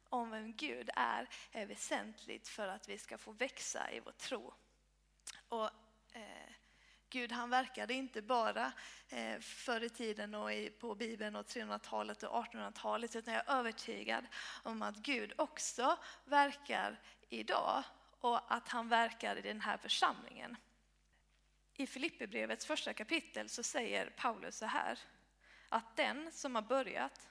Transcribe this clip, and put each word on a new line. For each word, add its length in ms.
om 220
vem 260
Gud 380
är, 340
är 140
väsentligt 800
för 200
att 200
vi 100
ska 200
få 140
växa 600
i 80
vår 120
tro. 420
Och, 220
eh, 400
Gud, 220
han 180
verkade 440
inte 280
bara, 500
eh, 320
förr 420
i 80
tiden 440
och 180
i, 180
på 240
Bibeln 420
och 100
trehundratalet 760
och 120
artonhundratalet, 840
utan 180
jag 140
är 100
övertygad 680
om 200
att 140
Gud 400
också 640
verkar 760
idag 540
och 340
att 140
han 200
verkar 480
i 60
den 180
här 160
församlingen. 800
I 120
Filipperbrevets 800
första 280
kapitel 540
så 140
säger 480
Paulus 460
så 100
här, 320
att 280
den 360
som 220
har 80
börjat, 680